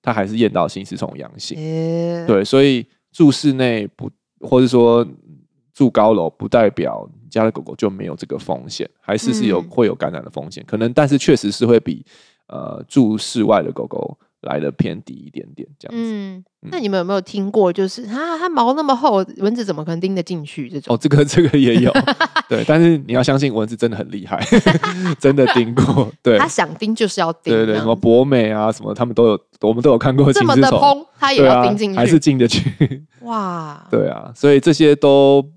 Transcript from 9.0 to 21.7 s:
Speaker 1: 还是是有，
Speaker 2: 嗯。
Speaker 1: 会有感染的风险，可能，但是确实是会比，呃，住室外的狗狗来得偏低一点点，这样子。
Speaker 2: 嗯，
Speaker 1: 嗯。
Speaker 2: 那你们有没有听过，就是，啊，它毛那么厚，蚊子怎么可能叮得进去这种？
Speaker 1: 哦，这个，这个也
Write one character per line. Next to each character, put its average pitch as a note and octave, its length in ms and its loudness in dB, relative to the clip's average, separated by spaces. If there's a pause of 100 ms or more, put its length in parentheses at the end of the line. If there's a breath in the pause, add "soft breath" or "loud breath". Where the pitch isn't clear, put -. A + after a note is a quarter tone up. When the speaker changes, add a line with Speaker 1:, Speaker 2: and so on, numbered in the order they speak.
Speaker 1:
还 G#2 180 -6
是 A#2 160 -4
是 G#3+ 120 -4
有， F#2+ 140 0
Speaker 2:
嗯。 E2+ 80 -14
Speaker 1:
会 A2+ 180 0
有 F#2+ 100 -2
感 - 160 -6
染 C#2+ 100 -12
的 - 80 -20
风 D2 180 -14
险， - 160 -18
可 - 120 -8
能， A2+ 160 -2
但 D3 160 2
是 C#3 100 2
确 D3+ 160 4
实 G#2 160 -2
是 A#2 160 -2
会 A#2 140 6
比， - 260 -10 (400 soft breath)
呃， - 400 -14
住 A2 320 2
室 A2 240 -6
外 G#2 200 2
的 - 100 -8
狗 - 120 -8
狗 - 320 -10 (260)
来 C#2 180 -6
得 C#2+ 100 -4
偏 E2+ 320 -6
低 - 100 -20
一 C#2 160 -20
点 - 160 -16 (120)
点， - 200 -18
这 - 120 -20
样 A#3 80 -14
子。 A3+ 160 -8
Speaker 2:
嗯， G3 240 -12 (260)
Speaker 1:
嗯。 - 80 -18
Speaker 2:
那 F#4 80 -10
你 A3+ 100 -6
们 F#3+ 100 -2
有 F3 60 -2
没 F#3 80 -4
有 G3 80 -2
听 G3 300 -8
过， G3 220 2
就 F#3+ 160 -2
是， A#3+ 160 -12
啊， D4+ 340 -8
它 F4+ 100 -4
毛 C4 260 0
那 D#4 80 -4
么 C#4 120 0
厚， A#3+ 300 0 (140)
蚊 G3+ 180 -2
子 A#3+ 80 -6
怎 G3 100 -4
么 D#3 100 -10
可 E3 60 -8
能 E3 80 -6
叮 F#3+ 160 -4
得 F#3 80 -4
进 E3 220 -8
去 C#3 260 -12
这 C#3+ 100 -10
种？ A#2+ 140 -2
Speaker 1:
哦， A2+ 60 -2
这 D#3 80 -2
个， D3 160 4
这 D#3 180 2
个 D3+ 160 2
也 B2 180 4